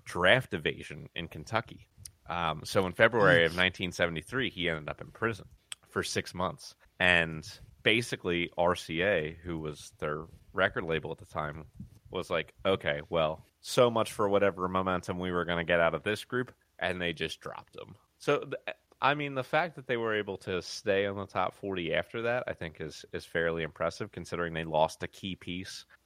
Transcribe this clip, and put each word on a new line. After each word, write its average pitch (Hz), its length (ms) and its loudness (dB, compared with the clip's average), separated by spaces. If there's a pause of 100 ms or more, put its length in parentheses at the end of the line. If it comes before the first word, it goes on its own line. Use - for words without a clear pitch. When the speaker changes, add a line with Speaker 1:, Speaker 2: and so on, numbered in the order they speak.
Speaker 1:
draft 98 480 4
evasion 73 640 -6
in 85 120 -6
Kentucky. - 600 -8 (420)
Um, 82 360 -2
so 98 200 0
in 87 80 -4
February 101 520 6
of 80 80 0
Speaker 2:
Yeesh. 87 40 -4
Speaker 1:
nineteen 92 340 0
seventy-three, 87 580 -2
he 85 200 -2
ended 76 200 -4
up 69 120 -8
in - 100 -14
prison 113 340 -4 (440)
for 95 140 -2
six - 320 -4
months. 90 400 -6 (240)
And 82 480 4 (360)
basically 101 760 0
R 87 180 4
C 82 260 -4
A, 82 420 0
who 85 160 -6
was 76 400 -10
their 76 260 -6 (280)
record 98 320 2
label 80 260 -2
at 78 60 -8
the - 80 -20
time, 76 400 -6 (440)
was 87 200 -6
like, 82 240 -2 (120)
"Okay, 82 440 2
well, 80 360 0 (160)
so 123 300 6
much 113 220 2
for 107 160 0
whatever 95 380 2
momentum 92 520 0
we 92 120 -2
were 87 140 0
gonna 85 180 0
get 85 160 4
out 82 140 6
of 78 100 -4
this 104 200 -2
group," 123 300 -4 (260)
and 90 220 -2
they 85 120 0
just 78 280 -6
dropped - 320 -12
them. - 220 -16 (240)
So, 147 200 2
th-, 139 160 -8 (460)
I 135 140 4
mean, 143 200 -6
the 131 80 -2
fact 160 320 -2
that 135 100 -16
they 123 120 0
were 113 180 0
able 101 240 -2
to 92 220 -2
stay 98 440 0
on 98 120 -2
the 98 100 -6
top 92 280 -2
forty 92 380 -4
after 98 300 -2
that, 120 240 -2
I 80 60 -6
think, 80 260 -10
is, 78 340 -10
is 85 120 -8
fairly 82 380 0
impressive, 82 480 -4
considering 85 420 -4
they 82 100 -4
lost 80 400 2
a 87 40 -6
key 95 280 -10
piece - 500 -10 (200)